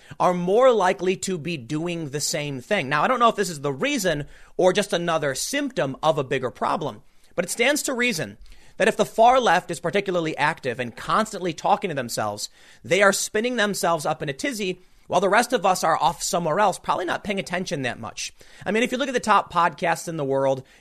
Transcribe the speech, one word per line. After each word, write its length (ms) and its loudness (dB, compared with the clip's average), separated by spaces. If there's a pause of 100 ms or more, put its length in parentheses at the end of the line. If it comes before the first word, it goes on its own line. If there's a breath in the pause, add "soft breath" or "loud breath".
(180 loud breath)
are 160 4
more 380 4
likely 420 2
to 240 -4
be 180 -6
doing 520 -6
the 120 -6
same 400 -4
thing. 280 -2
Now, 160 2
I 20 4
don't 140 0
know 80 6
if 80 2
this 120 -2
is 120 -10
the 120 -2
reason 540 -2 (300 soft breath)
or 160 4
just 200 -2
another 440 0
symptom 640 -2
of 160 4
a 60 0
bigger 260 -2
problem, 520 -4 (340 soft breath)
but 80 0
it 60 -8
stands 340 0
to 100 -4
reason 440 -2 (380 soft breath)
that 120 4
if 80 2
the 80 2
far 340 6
left 320 2
is 80 -6
particularly 580 -2
active 440 -2
and 160 -8
constantly 560 -2
talking 380 0
to 40 -6
themselves, 560 -4 (340 soft breath)
they 180 2
are 100 8
spinning 420 -2
themselves 500 0
up 160 -2
in 80 -6
a 60 -4
tizzy 480 -6 (240 soft breath)
while 140 0
the 80 4
rest 240 2
of 120 0
us 200 2
are 180 2
off 220 0
somewhere 340 -2
else, 200 2
probably 260 -4
not 180 -4
paying 160 -6
attention 440 -6
that 180 -4
much. 320 -10 (340 loud breath)
I 60 -2
mean, 100 2
if 80 0
you 80 -2
look 100 -2
at 60 -2
the 60 -2
top 320 2
podcasts 560 0
in 80 -6
the 80 -4
world, 400 0 (160 soft breath)